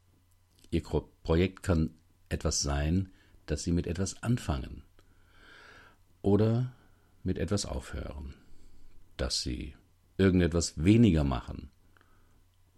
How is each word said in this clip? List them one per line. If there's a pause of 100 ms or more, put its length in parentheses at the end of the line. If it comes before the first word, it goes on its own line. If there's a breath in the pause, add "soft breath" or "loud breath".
(680)
Ihr
Gro-, (120)
Projekt
kann (360)
etwas
sein, (340 loud breath)
das
Sie
mit
etwas
anfangen (1400 loud breath)
oder (500 soft breath)
mit
etwas
aufhören, (800 soft breath)
dass
Sie (420)
irgendetwas
weniger
machen (1080 soft breath)